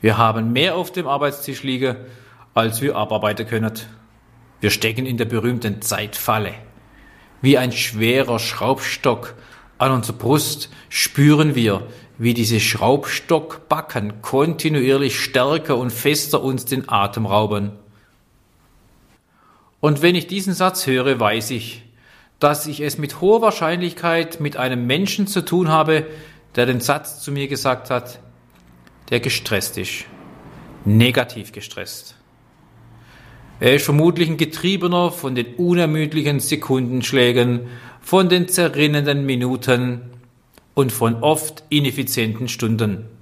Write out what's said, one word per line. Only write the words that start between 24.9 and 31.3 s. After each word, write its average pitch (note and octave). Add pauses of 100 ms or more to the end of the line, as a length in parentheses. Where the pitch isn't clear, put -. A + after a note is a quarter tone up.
zu F#3+
tun F3
habe, D#3 (500)
der A#2+
den B2
Satz -
zu D3
mir C#3
gesagt C3
hat, - (880)
der A#2+
gestresst -
ist, - (800)
negativ A#2